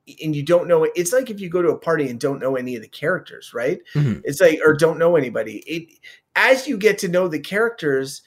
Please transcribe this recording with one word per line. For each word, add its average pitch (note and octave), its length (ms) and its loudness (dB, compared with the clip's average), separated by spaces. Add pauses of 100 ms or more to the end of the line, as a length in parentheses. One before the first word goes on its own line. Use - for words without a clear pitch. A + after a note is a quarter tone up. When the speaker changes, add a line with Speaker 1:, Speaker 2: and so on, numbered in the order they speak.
(220)
Speaker 1:
and D#3 120 -2
you C#3+ 80 -4
don't E3+ 240 2
know E3 160 4
it, D#3 140 2
it's F3 160 -2
like B3+ 180 0
if G3+ 100 -10
you F#3 80 -8
go F3 140 0
to F3 80 2
a F3 80 0
party D#3 320 -2
and A#2 80 -8
don't C#3 220 -2
know C3 160 -2
any B2+ 180 -6
of A2 80 -8
the A2 60 -18
characters, - 680 -8
right? C3 240 -2 (160)
Speaker 2:
Mm-hmm. C#3+ 300 0
Speaker 1:
It's C#3 160 -2
like, D#3+ 240 6
or D#3 100 6
don't D#3 240 2
know E3+ 160 2
anybody. A2+ 440 -2
It, - 420 -12 (340)
as B3+ 320 4
you C4+ 100 -4
get G3+ 220 2
to G3 100 -2
know F3+ 200 2
the D#3 100 -4
characters D3 880 -2